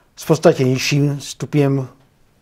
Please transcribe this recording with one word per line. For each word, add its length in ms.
s 100
podstatě 380
nižším 560
stupněm 680